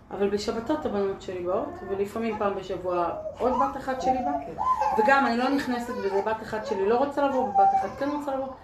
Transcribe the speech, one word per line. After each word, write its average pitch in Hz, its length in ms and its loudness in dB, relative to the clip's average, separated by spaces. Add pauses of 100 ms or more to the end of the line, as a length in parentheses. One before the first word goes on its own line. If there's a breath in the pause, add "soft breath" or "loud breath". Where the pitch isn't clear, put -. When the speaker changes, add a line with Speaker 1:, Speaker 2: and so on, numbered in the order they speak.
(100)
Speaker 1:
אבל 196 200 0
בשבתות 226 560 -2
הבנות 202 360 -2
שלי 180 220 -6
באות, 185 240 0 (200)
ולפעמים 214 500 -2
פעם 202 160 0
בשבוע 175 560 -2 (280)
עוד 254 140 2
בת 269 240 2
אחת 262 260 -4
שלי 262 100 4 (120)
באה. 143 80 0 (140)
Speaker 2:
כן. - 60 -10 (500)
Speaker 1:
וגם, 269 240 6
אני 233 100 2
לא 254 120 2
נכנסת 247 460 -2
בזה, 196 320 0
בת 220 160 -2
אחת 214 240 -6
שלי 196 220 0
לא 233 80 4
רוצה 285 320 2
לבוא, 254 120 0
ובת - 280 4 (120)
אחת 196 180 -4
כן 277 100 -2
רוצה 285 260 -4
לבוא. 262 120 -2 (160)